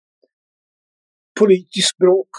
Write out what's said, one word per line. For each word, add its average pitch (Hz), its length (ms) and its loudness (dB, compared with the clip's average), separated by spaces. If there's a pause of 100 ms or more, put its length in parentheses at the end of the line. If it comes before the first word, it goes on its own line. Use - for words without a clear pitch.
(1400)
politiskt 190 640 -2
bråk 185 360 0